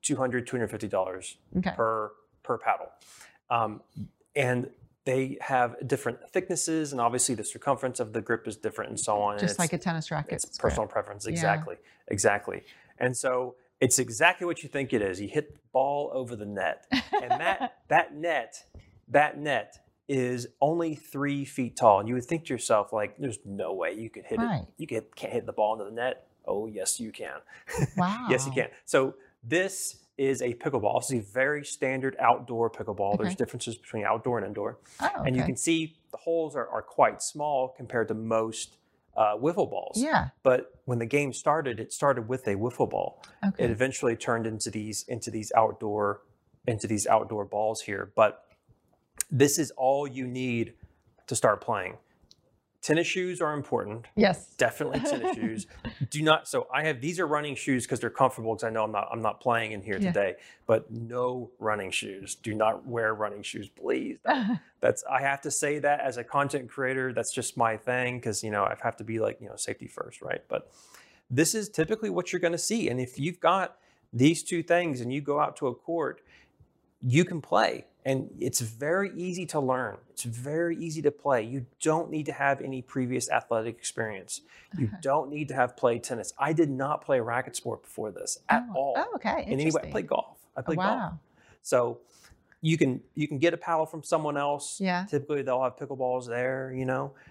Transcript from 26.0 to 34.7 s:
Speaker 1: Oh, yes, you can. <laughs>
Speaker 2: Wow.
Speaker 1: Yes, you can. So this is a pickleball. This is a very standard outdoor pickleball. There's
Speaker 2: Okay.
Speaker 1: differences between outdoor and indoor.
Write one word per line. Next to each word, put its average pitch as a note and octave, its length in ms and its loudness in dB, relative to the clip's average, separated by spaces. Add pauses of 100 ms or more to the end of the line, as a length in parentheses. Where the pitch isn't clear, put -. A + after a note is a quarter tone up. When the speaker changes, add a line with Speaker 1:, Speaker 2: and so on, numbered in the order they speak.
Speaker 1:
Oh, G2+ 200 -2
yes, G#2 340 -4
you A2 120 -8
can. D2+ 260 -12 (280)
<laughs> - 300 -2
Speaker 2:
Wow. F#3+ 340 0
Speaker 1:
Yes, B2+ 160 2
you C3+ 60 -4
can. B2+ 160 -2 (160)
So C3+ 300 2 (280)
this F3+ 580 -2 (180)
is C3+ 240 0
a A#2+ 120 0
pickleball. A#2+ 460 0
This - 120 -4
is A2 160 -2
a G2+ 40 -20
very C#3+ 320 0
standard C3 560 -2
outdoor A#2 500 4
pickleball. G2+ 460 0
There's G2+ 140 0
Speaker 2:
Okay. F#2 60 -4
Speaker 1:
differences A#2 400 -4
between - 280 -6
outdoor A2+ 340 0
and G2 80 -2
indoor. G#2 320 -6 (220)